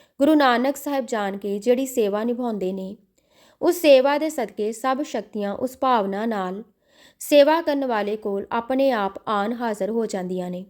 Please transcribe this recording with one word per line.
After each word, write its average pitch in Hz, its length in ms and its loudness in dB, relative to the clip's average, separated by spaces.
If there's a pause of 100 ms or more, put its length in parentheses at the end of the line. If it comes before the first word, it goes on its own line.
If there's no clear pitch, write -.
(180)
ਗੁਰੂ 294 160 6
ਨਾਨਕ 269 420 4
ਸਾਹਿਬ 277 300 -4
ਜਾਣ 202 300 -4
ਕੇ 202 220 -6
ਜਿਹੜੀ 247 280 0
ਸੇਵਾ 214 380 -2
ਨਿਭਾਉਂਦੇ 226 480 -4
ਨੇ, 190 240 -10 (680)
ਉਸ 349 140 2
ਸੇਵਾ 285 420 6
ਦੇ 311 120 -2
ਸਦਕੇ 220 420 -6
ਸਭ 262 300 -2
ਸ਼ਕਤੀਆਂ 208 520 -6
ਉਸ 254 240 -6
ਭਾਵਨਾ 214 480 0
ਨਾਲ 196 380 -6 (540)
ਸੇਵਾ 302 440 6
ਕਰਨ 285 220 -2
ਵਾਲੇ 214 320 -2
ਕੋਲ 202 360 -6
ਆਪਣੇ 262 380 0
ਆਪ 202 220 0 (160)
ਆਣ 208 240 0
ਹਾਜ਼ਰ 220 380 -4
ਹੋ 226 160 -2
ਜਾਂਦੀਆਂ 180 440 -6
ਨੇ। 180 200 -10